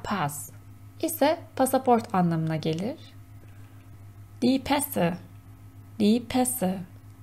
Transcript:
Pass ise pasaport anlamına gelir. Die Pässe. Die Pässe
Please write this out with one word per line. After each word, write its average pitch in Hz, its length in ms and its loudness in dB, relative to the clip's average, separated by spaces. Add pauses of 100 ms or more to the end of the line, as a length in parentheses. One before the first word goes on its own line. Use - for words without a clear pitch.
Pass 170 480 -6 (500)
ise 320 380 2 (160)
pasaport 254 600 2
anlamına 165 400 2
gelir. 165 420 -4 (1400)
Die 262 200 4
Pässe. 185 560 -2 (800)
Die 220 240 4
Pässe 196 560 0 (440)